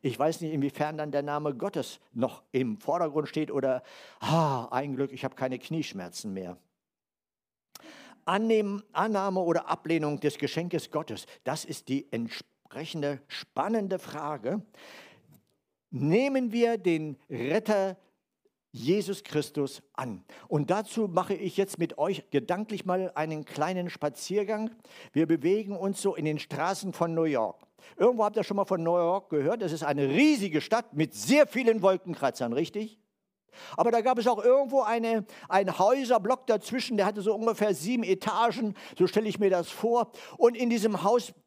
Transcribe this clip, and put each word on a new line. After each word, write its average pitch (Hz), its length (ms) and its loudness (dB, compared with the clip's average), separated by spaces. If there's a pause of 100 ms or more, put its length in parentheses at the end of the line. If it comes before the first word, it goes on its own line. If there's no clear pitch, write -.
Ich 127 180 -4
weiß 160 220 0
nicht, 160 120 -6
inwiefern 147 440 -2
dann 151 160 -6
der 143 100 0
Name 147 320 -2
Gottes - 460 -6 (120)
noch 123 380 -4
im 123 280 -2
Vordergrund 151 500 -2
steht 156 220 -4
oder, 131 320 0 (380)
ah, 143 500 0
ein 135 260 -2
Glück, 135 160 -2
ich 123 120 -12
habe 131 120 -6
keine 127 220 -4
Knieschmerzen 107 720 -8
mehr. 92 240 -8 (1700)
Annehmen, 208 580 2 (100)
Annahme 196 480 0
oder 170 280 2
Ablehnung 151 500 0
des 147 200 0
Geschenkes 165 520 -4
Gottes, 147 360 -6 (180)
das 147 200 -4
ist - 240 -12
die 135 220 -4
entsprechende 143 1160 -8
spannende 190 720 -4
Frage. 147 680 -6 (1200)
Nehmen 240 600 2
wir 233 280 2
den 160 380 0 (140)
Retter 190 680 0 (760)
Jesus 170 500 -2
Christus 147 600 -4 (120)
an. 120 300 -8 (240)
Und 147 220 0
dazu 208 360 0
mache 180 260 0
ich 185 240 -4
jetzt 196 220 -2
mit 170 180 -2
euch 160 340 -2
gedanklich 185 540 -2
mal 185 300 -2
einen 156 300 -4
kleinen 180 440 -4
Spaziergang. 208 840 -4 (420)
Wir 160 140 4
bewegen 190 500 2
uns 190 260 -4
so 196 120 0
in 156 120 -2
den 151 120 0
Straßen 175 540 -4
von 170 220 -2
New 165 80 2
York. 127 400 0 (340)
Irgendwo 220 280 4
habt 208 120 0
ihr 208 80 0
schon 202 120 -4
mal 196 100 0
von 170 160 -2
New 165 140 2
York 175 340 0
gehört. 160 320 0
Das 165 100 -2
ist 160 120 -6
eine 143 240 2
riesige 196 520 4
Stadt 226 320 0
mit 147 220 0
sehr 233 320 6
vielen 226 340 2
Wolkenkratzern, 165 720 0
richtig? 165 460 -4 (800)
Aber 233 120 4
da 226 120 2
gab 247 160 2
es 226 80 0
auch 214 180 0
irgendwo 262 380 4
eine, 226 420 0 (240)
einen 190 300 2
Häuserblock 240 680 2
dazwischen, 226 520 -2
der 190 80 4
hatte 208 160 -2
so 208 120 2
ungefähr 220 400 2
sieben 226 280 -2
Etagen, 208 720 0 (240)
so 185 80 6
stelle 214 220 2
ich 185 100 -4
mir 196 100 4
das 180 220 2
vor. 233 420 0 (240)
Und 240 180 6
in 240 140 0
diesem 214 340 2
Haus 233 300 2 (140)